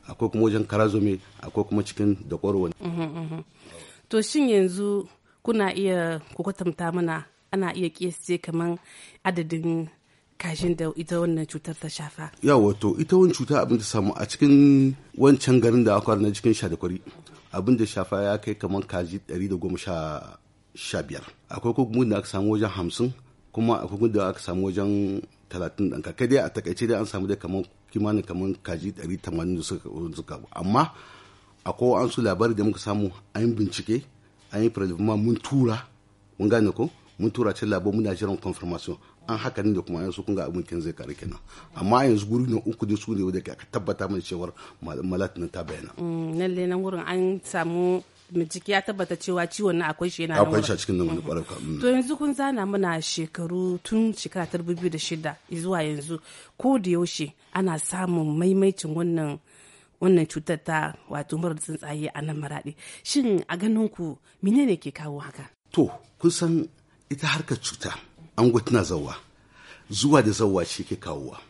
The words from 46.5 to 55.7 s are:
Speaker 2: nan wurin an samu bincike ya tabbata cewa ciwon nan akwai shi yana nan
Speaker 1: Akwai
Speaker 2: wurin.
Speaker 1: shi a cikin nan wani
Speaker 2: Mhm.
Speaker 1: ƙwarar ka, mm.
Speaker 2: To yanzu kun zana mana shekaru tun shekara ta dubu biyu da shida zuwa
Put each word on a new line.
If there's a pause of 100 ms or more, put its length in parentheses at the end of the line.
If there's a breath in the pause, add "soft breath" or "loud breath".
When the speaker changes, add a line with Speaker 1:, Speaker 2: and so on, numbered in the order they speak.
Speaker 2:
nan
wurin
an
samu (300)
bincike
ya
tabbata
cewa
ciwon
nan
akwai
shi
yana
nan
Speaker 1:
Akwai
Speaker 2:
wurin.
Speaker 1:
shi
a
cikin
nan
wani
Speaker 2:
Mhm.
Speaker 1:
ƙwarar
ka,
mm.
Speaker 2:
To
yanzu
kun
zana
mana
shekaru
tun
shekara
ta
dubu
biyu
da
shida (160)
zuwa